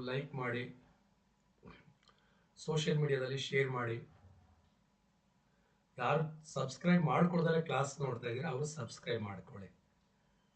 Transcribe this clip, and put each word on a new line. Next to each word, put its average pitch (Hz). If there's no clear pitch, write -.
ಲೈಕ್ 139
ಮಾಡಿ, 120
ಸೋಷಿಯಲ್ 156
ಮೀಡಿಯಾದಲ್ಲಿ 135
ಶೇರ್ 135
ಮಾಡಿ. 117
ಯಾರು 143
ಸಬ್ಸ್ಕ್ರೈಬ್ 165
ಮಾಡ್ಕೊಳ್ದಲೇ 165
ಕ್ಲಾಸ್ 135
ನೋಡ್ತಾ 123
ಇದ್ದೀರಾ, 120
ಅವರು 147
ಸಬ್ಸ್ಕ್ರೈಬ್ 113
ಮಾಡ್ಕೊಳ್ಳಿ. 95